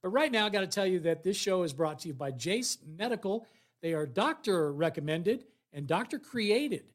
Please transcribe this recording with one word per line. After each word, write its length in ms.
But 80
right 220
now, 140
I 40
gotta 180
tell 180
you 160
that 220
this 120
show 280
is 100
brought 260
to 80
you 60
by 180
Jace 540
Medical. 640
They 120
are 120
doctor 680
recommended 720
and 140
doctor 320
created 760